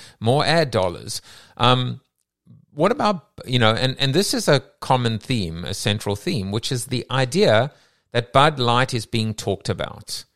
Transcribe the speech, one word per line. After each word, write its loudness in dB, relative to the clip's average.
More 2
ad 2
dollars. -2
Um, 2
what 2
about, -2
you 0
know, 6
and, -4
and 0
this 0
is -4
a 4
common 0
theme, -4
a -8
central -2
theme, -4
which -4
is -4
the -4
idea 2
that -2
Bud 4
Light 2
is -4
being -2
talked -4
about. -8